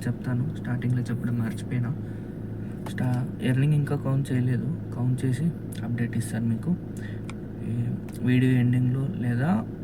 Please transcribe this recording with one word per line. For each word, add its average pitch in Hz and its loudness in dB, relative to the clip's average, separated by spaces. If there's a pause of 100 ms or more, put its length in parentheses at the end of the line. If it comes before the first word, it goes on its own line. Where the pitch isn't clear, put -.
చెప్తాను. 123 -2
స్టార్టింగ్లో 123 0
చెప్పడం 120 -2
మర్చిపోయినా. 113 -2 (960)
స్టా-, 123 -2
ఎర్నింగ్ 139 4
ఇంకా 143 2
కౌంట్ 135 0
చేయలేదు. 123 2 (160)
కౌంట్ 127 0
చేసి 135 2 (400)
అప్‌డేట్ 117 0
ఇస్తాను 113 -2
మీకు 113 0 (920)
ఈ - -2 (540)
వీడియో 127 6
ఎండింగ్‌లో 127 4 (120)
లేదా 131 2 (200)